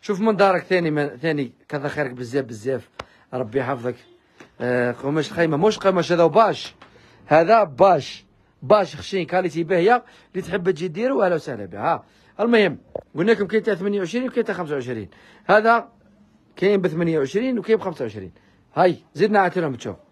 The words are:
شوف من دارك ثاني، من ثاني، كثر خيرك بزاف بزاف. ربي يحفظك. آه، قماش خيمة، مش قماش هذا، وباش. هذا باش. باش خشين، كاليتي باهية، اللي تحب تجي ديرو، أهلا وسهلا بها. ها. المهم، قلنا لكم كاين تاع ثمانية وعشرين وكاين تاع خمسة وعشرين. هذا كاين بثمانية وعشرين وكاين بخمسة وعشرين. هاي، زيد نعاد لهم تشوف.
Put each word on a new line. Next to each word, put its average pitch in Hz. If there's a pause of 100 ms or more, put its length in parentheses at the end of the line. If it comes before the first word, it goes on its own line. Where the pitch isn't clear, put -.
شوف 196
من 220
دارك 185
ثاني، 175
من 147
ثاني، 143 (180)
كثر 143
خيرك 135
بزاف 123
بزاف. 117 (440)
ربي 127
يحفظك. 123 (640)
آه، 123
قماش 143
خيمة، 160
مش 214
قماش 180
هذا، 175
وباش. 190 (500)
هذا 170
باش. 165 (360)
باش 180
خشين، 180
كاليتي 170
باهية، 190 (280)
اللي 185
تحب 185
تجي 170
ديرو، 233
أهلا 180
وسهلا 120
بها. 107
ها. 127 (360)
المهم، 220 (380)
قلنا 185
لكم 202
كاين 214
تاع 214
ثمانية 202
وعشرين 214
وكاين 226
تاع 208
خمسة 165
وعشرين. 120 (360)
هذا 226 (680)
كاين 196
بثمانية 165
وعشرين 208
وكاين 220
بخمسة 180
وعشرين. 101 (440)
هاي، 175 (160)
زيد 202
نعاد 185
لهم 147
تشوف. 107 (160)